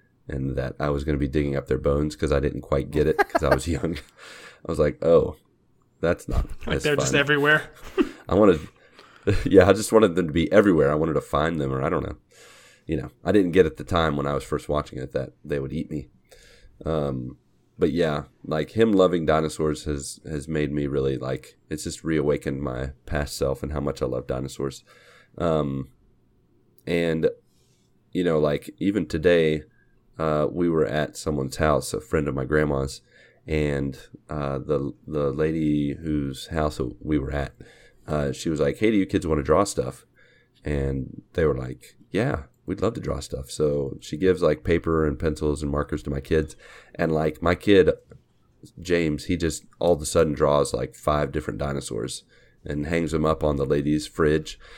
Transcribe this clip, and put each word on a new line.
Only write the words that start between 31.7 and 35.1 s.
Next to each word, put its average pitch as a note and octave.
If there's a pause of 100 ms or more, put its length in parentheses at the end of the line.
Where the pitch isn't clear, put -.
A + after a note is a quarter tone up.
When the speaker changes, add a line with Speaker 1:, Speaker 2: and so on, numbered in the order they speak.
Speaker 1:
a -
friend D2+
of C2+
my C2+
grandma's, C#2 (460)
and, C#2+ (300)
uh, C#2+
the, C#2 (140)
the D2